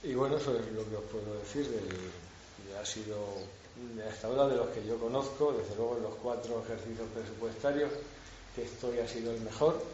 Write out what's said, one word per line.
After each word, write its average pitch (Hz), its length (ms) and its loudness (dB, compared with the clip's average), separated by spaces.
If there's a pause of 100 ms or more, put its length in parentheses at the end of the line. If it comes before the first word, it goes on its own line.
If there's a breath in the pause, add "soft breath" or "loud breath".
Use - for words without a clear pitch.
Y 135 120 0
bueno, 139 220 6
eso 135 200 4
es 110 140 2
lo 107 180 -2
que 107 60 -2
os 101 100 -2
puedo 104 320 -4
decir 127 320 0
del, 107 160 0 (920)
ha 104 60 -4
sido 107 340 -4 (880)
hasta 110 180 -6
ahora 135 200 6
de 131 80 6
los 113 140 4
que 110 160 -2
yo 113 120 0
conozco, 135 560 4
desde 98 220 0
luego 117 220 2
en 110 60 -2
los 110 120 -2
cuatro 113 480 -2
ejercicios 113 500 -4
presupuestarios 113 800 0 (640 loud breath)
que 120 80 -2
estoy 120 340 -2
ha 113 100 2
sido 117 240 -2
el 113 100 -2
mejor 147 400 6 (120)